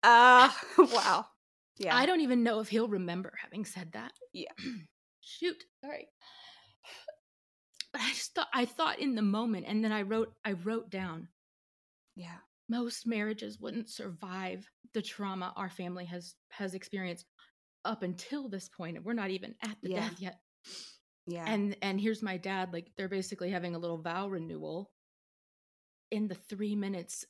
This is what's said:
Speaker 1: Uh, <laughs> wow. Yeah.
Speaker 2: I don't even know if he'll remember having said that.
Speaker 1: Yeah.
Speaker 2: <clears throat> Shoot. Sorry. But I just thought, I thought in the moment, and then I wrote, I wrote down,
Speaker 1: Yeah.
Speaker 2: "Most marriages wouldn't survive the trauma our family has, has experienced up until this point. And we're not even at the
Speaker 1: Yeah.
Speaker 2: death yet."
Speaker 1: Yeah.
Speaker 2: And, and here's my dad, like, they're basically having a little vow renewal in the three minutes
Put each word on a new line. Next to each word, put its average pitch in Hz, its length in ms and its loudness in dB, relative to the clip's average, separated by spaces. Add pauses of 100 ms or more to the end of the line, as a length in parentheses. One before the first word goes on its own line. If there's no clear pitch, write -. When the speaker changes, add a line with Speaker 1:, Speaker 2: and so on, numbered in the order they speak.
Speaker 1:
Uh, 247 480 12 (160)
<laughs> - 120 0
wow. 220 480 6 (520)
Yeah. 196 180 2
Speaker 2:
I 262 100 6
don't 359 140 4
even 247 220 4
know 226 180 2
if 214 80 -6
he'll 220 200 2
remember 185 440 -4 (100)
having 202 220 -8
said 170 280 -12
that. 226 200 -10 (200)
Speaker 1:
Yeah. - 260 -10
Speaker 2:
<clears throat> 226 640 -12
Shoot. - 440 -8 (180)
Sorry. - 260 -12 (1800)
But 247 100 -4
I 233 80 0
just - 240 -6
thought, - 180 0
I 247 120 2
thought 311 340 -2
in 269 160 0
the 214 80 0
moment, 208 460 0
and 214 160 0
then 214 80 2
I 214 100 0
wrote, 220 320 -2 (100)
I 214 80 -2
wrote 202 380 -4
down, 170 380 -8 (880)
Speaker 1:
Yeah. 170 200 -16 (320)
Speaker 2:
"Most 233 380 -2
marriages 214 540 -2
wouldn't - 280 -8
survive 185 800 -10 (240)
the 214 100 -4
trauma 190 540 -6
our 190 140 -6
family 180 360 -8
has, 175 280 -12 (160)
has 190 240 -8
experienced 190 500 -8 (600)
up 220 180 -4
until 220 460 -6
this 196 200 -10
point. 165 280 -10
And 170 100 -12
we're 220 80 -4
not 202 160 -2
even 190 320 -8
at 214 200 -8
the 185 80 -6
Speaker 1:
Yeah. 185 180 -2
Speaker 2:
death 175 120 -12
yet." 185 200 -10 (840)
Speaker 1:
Yeah. 170 200 -8
Speaker 2:
And, 202 340 0
and 190 200 -2
here's 220 220 0
my 190 140 -4
dad, 185 380 -4
like, 170 220 -8
they're 190 120 -4
basically 190 420 -4
having 175 240 -2
a 170 40 -6
little 170 240 -4
vow 175 260 -4
renewal 165 640 -8 (1200)
in 214 180 -2
the 190 60 -6
three 208 400 -6
minutes 196 560 -6